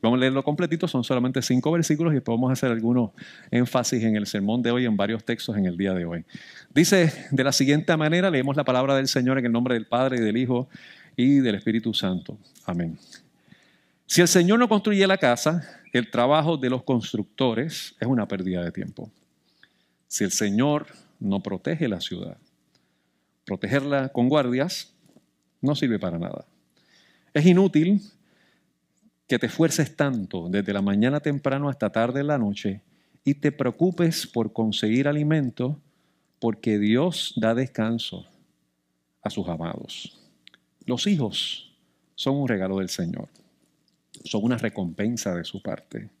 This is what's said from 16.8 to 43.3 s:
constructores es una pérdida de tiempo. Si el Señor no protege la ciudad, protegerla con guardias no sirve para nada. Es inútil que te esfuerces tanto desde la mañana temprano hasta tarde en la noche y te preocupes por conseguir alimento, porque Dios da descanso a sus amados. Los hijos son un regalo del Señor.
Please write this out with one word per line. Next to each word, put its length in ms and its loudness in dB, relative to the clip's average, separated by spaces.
constructores 1120 -2
es 80 -4
una 220 0
pérdida 340 -4
de 80 -6
tiempo. 400 -12
Si 160 -4
el 80 -2
Señor 560 0
no 240 -2
protege 460 -4
la 120 -4
ciudad, 360 -10
protegerla 640 -2
con 180 2
guardias 640 -2
no 120 2
sirve 240 0
para 200 -4
nada. 260 -8
Es 140 4
inútil 560 6
que 120 0
te 80 -2
esfuerces 500 0
tanto 520 -2
desde 240 0
la 100 0
mañana 380 2
temprano 480 -2
hasta 220 -2
tarde 300 0
en 60 -2
la 120 0
noche 440 -4
y 100 2
te 160 0
preocupes 760 0
por 260 -4
conseguir 560 0
alimento, 720 -2
porque 400 0
Dios 580 2
da 180 2
descanso 720 -4
a 80 -6
sus 180 -6
amados. 680 -10
Los 220 -2
hijos 640 -2
son 220 -2
un 120 -2
regalo 300 0
del 100 -4
Señor. 400 -6